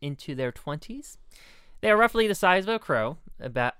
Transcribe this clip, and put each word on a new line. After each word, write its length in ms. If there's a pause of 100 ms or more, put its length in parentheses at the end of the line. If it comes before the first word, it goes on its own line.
into 340
their 160
twenties. 680 (640)
They 100
are 60
roughly 300
the 80
size 300
of 100
a 40
crow. 380 (220)
About, 400